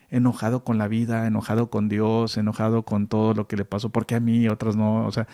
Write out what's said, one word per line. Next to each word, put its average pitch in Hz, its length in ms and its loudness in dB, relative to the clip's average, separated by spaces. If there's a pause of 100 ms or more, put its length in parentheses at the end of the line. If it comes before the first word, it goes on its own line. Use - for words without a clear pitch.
enojado 123 540 0
con 113 140 0
la 104 100 0
vida, 113 400 -2
enojado 110 420 0
con 107 180 0
Dios, 110 480 0
enojado 110 480 0
con 104 220 0
todo 110 280 2
lo 104 120 -2
que 107 100 -6
le 98 80 -2
pasó, 107 260 -6
¿por 110 140 -2
qué 117 120 -4
a 117 40 0
mí 117 220 2
y 113 60 2
otras 107 260 -2
no? 110 320 0
O 104 60 -4
sea, 113 220 -4